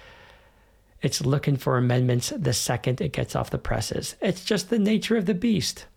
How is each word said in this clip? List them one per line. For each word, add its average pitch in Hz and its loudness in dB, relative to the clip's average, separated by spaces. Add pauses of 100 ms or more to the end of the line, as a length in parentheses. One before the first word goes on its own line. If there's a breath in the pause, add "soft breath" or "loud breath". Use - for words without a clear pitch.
(1000 loud breath)
It's 139 -2
looking 139 2
for 131 2
amendments 123 2
the 143 0
second 127 -2
it 143 -2
gets - -4
off 123 -2
the 135 -4
presses. - -4
It's - -2
just 196 0
the 233 2
nature 214 2
of 190 0
the 196 0
beast. 208 0